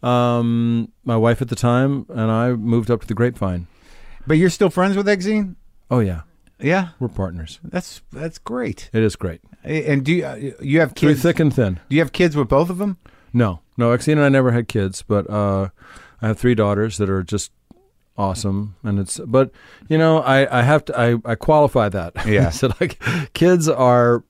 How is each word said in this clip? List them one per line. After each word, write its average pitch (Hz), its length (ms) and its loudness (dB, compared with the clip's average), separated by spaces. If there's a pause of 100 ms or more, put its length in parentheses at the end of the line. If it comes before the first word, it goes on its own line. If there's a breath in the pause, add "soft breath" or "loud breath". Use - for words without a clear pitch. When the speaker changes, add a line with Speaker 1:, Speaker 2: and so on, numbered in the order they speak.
Speaker 1:
um, 117 880 0 (140)
my 117 140 0
wife 113 240 2
at 120 80 -6
the 117 80 -4
time 127 520 2
and 110 220 -2
I 117 220 0
moved 113 360 0
up 117 120 0
to - 60 -18
the 117 60 -4
Grapevine. 95 540 -2 (580 soft breath)
Speaker 2:
But 156 120 2
you're 180 120 4
still 185 200 2
friends 190 260 0
with 196 120 -2
Exene? 202 480 -2 (360)
Speaker 1:
Oh, 127 80 2
yeah. 90 220 -2 (380)
Speaker 2:
Yeah? 175 300 0 (100)
Speaker 1:
We're 123 100 -4
partners. 87 520 -8
Speaker 2:
That's, - 400 -10 (120)
that's 160 240 -10
great. - 560 -8
Speaker 1:
It 113 100 2
is 107 140 0
great. 82 240 -10 (240)
Speaker 2:
A-, 151 200 -4
and 139 200 0
do 156 80 0
you, 170 120 -2
uh, 135 100 -10 (260)
you 139 180 0
have 151 140 2
Speaker 1:
Through 147 180 2
Speaker 2:
kids? 143 100 2
Speaker 1:
thick 170 200 0
and 147 120 4
thin. 95 260 0 (100)
Speaker 2:
Do 131 60 0
you 156 60 4
have 151 120 -2
kids 165 240 2
with 135 100 0
both 151 220 2
of 180 80 -8
them? 196 200 -6 (360 soft breath)
Speaker 1:
No. 107 260 2 (160)
No, 117 140 0
Exene 123 240 0
and 151 80 2
I 143 80 4
never 131 220 4
had 117 160 -2
kids, 95 380 -4
but, 104 240 -2
uh, 98 400 -2 (520 loud breath)
I 113 60 -2
have 110 120 -2
three 123 160 2
daughters 104 440 0
that 101 100 -2
are 95 140 -2
just 98 280 -6 (680)
awesome. 101 680 -4
And 101 160 -2
it's, 95 260 -8
but, 131 260 0 (380 loud breath)
you 156 80 2
know, 160 220 4
I, 135 400 2
I - 20 4
have 143 240 2
to, 127 120 -6
I, 120 280 2
I 120 100 -2
qualify 139 540 2
that. 87 300 -6
<laughs> - 60 -4
Speaker 2:
Yeah. 107 260 2
Speaker 1:
So, 117 280 -2
like, - 240 -4 (300 loud breath)
kids 175 340 2
are 123 640 2